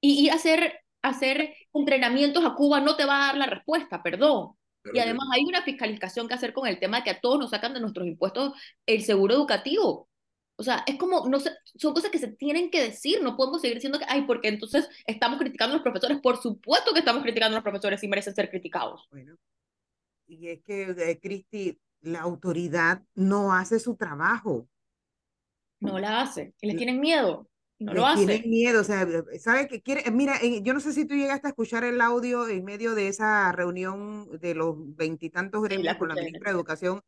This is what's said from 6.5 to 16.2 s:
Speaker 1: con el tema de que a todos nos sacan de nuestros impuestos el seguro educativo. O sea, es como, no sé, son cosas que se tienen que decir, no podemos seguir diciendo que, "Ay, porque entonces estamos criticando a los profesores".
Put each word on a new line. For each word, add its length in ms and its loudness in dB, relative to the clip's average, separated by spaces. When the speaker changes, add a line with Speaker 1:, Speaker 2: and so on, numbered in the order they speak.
Speaker 1:
con 160 -4
el 120 -2
tema 180 0
de 60 -4
que 60 0
a 100 -6
todos 180 2
nos 120 -2
sacan 240 -4
de 60 -6
nuestros 260 -6
impuestos 480 -2
el 180 2
seguro 300 4
educativo. 760 0
O 60 -12
sea, 240 -2
es 120 -4
como, 300 0
no 120 2
sé, 120 -4
son 160 0
cosas 160 0
que 80 -2
se 100 -4
tienen 420 -2
que 120 2
decir, 400 -2
no 140 -2
podemos 260 0
seguir 140 -2
diciendo 220 -4
que, 100 -6
"Ay, 180 0
porque 220 0
entonces 400 -2
estamos 320 -2
criticando 360 -2
a 40 0
los 40 -2
profesores". 400 0